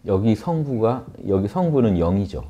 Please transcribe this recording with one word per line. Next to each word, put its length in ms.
여기 280
성부가, 720
여기 200
성부는 500
영이죠. 520